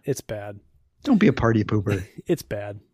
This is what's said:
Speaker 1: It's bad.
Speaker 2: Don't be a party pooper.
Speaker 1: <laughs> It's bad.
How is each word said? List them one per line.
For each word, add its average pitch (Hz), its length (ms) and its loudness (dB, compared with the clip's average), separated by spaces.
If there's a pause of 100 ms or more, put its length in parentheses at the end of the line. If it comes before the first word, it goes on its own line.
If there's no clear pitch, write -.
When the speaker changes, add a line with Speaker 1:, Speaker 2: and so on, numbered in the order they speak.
Speaker 1:
It's - 180 -4
bad. 104 380 -10 (440)
Speaker 2:
Don't 269 140 4
be 214 100 6
a 131 60 4
party 110 300 2
pooper. 104 420 -2 (100)
Speaker 1:
<laughs> - 120 -16
It's 175 160 -2
bad. 104 360 -10 (140)